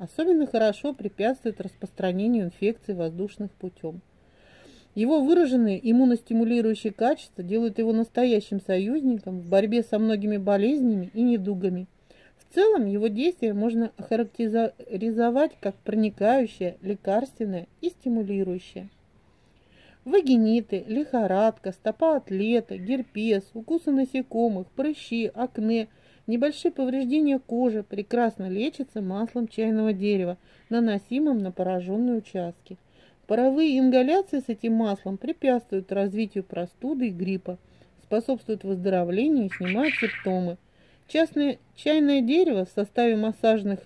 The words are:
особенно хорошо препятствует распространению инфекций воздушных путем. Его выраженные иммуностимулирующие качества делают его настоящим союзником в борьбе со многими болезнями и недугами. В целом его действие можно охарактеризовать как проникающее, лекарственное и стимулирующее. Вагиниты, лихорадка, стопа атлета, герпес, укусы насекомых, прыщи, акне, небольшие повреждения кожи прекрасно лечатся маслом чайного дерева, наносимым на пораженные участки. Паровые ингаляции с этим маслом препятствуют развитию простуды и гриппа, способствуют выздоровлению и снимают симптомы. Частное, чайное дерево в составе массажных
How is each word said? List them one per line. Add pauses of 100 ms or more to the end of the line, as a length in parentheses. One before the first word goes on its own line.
особенно
хорошо
препятствует
распространению
инфекций
воздушных
путем. (960)
Его
выраженные (100)
иммуностимулирующие
качества
делают
его
настоящим
союзником
в
борьбе
со
многими
болезнями
и
недугами. (520)
В
целом
его
действие
можно
охарактеризовать
как
проникающее,
лекарственное (120)
и
стимулирующее. (1120)
Вагиниты,
лихорадка,
стопа
атлета,
герпес, (120)
укусы
насекомых,
прыщи,
акне, (380)
небольшие
повреждения
кожи
прекрасно
лечатся
маслом
чайного
дерева, (320)
наносимым
на
пораженные
участки. (500)
Паровые
ингаляции
с
этим
маслом
препятствуют
развитию
простуды
и
гриппа, (460)
способствуют
выздоровлению
и
снимают
симптомы. (500)
Частное, (200)
чайное
дерево
в
составе
массажных